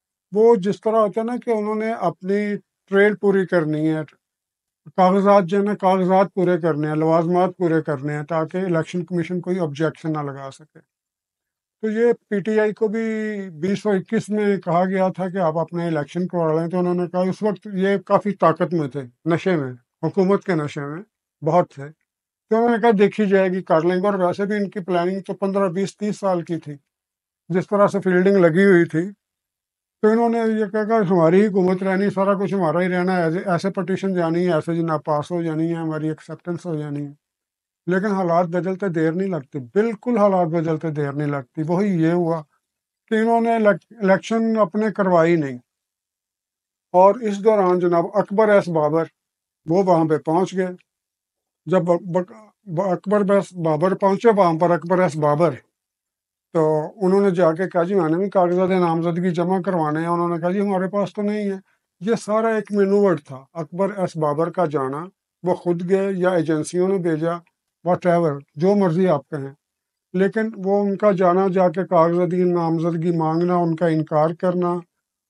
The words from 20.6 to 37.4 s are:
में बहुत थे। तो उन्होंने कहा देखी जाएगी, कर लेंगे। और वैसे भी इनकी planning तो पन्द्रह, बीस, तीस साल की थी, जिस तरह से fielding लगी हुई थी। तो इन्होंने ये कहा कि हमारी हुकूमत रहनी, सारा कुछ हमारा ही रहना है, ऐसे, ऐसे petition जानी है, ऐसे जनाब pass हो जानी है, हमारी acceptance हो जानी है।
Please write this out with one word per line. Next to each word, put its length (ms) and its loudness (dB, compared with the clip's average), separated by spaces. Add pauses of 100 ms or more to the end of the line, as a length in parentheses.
में 240 -10 (400)
बहुत 220 2 (120)
थे। 100 -16
तो 680 -8
उन्होंने 220 2
कहा 140 4
देखी 340 2
जाएगी, 360 0
कर 220 2
लेंगे। 240 0
और 180 0
वैसे 200 -2
भी 100 -4
इनकी 240 -6
planning 420 -2
तो 100 -10
पन्द्रह, 360 -2
बीस, 300 -4
तीस 220 -6
साल 220 -2
की 160 -8
थी, 200 -14 (720)
जिस 180 -2
तरह 180 4
से 140 -2
fielding 360 2
लगी 280 4
हुई 200 6
थी। 300 -4 (880)
तो 100 4
इन्होंने 320 2
ये 240 0
कहा 160 -4
कि 240 0
हमारी 380 4
हुकूमत 360 0
रहनी, 280 0
सारा 240 0
कुछ 200 -2
हमारा 260 0
ही 80 0
रहना 280 0
है, 120 0
ऐसे, 100 -2
ऐसे 320 -2
petition 440 -4
जानी 300 0
है, 140 0
ऐसे 180 -4
जनाब 240 -2
pass 320 -4
हो 100 -4
जानी 240 -4
है, 80 -4
हमारी 340 -6
acceptance 580 -10
हो 100 -6
जानी 240 -8
है। 160 -12 (720)